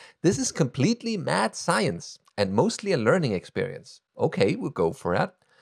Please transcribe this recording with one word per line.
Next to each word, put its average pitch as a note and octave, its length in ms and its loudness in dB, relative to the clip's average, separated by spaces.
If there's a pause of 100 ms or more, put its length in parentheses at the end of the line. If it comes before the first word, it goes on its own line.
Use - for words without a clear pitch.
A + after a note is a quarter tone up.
(220)
"This D#3 160 2
is C4 140 -4
completely G#3 640 0
mad F3 380 0
science F3+ 640 -2 (180)
and F#2+ 160 0
mostly G3 380 0
a E3+ 60 2
learning B2+ 360 2
experience." - 680 -6 (160)
Okay, - 380 2
we'll - 140 -6
go - 240 0
for F2 240 -2
that. - 180 -2 (260)